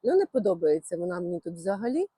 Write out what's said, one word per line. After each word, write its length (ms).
ну, 140
не 100
подобається 680
вона 240
мені 200
тут 140
взагалі. 520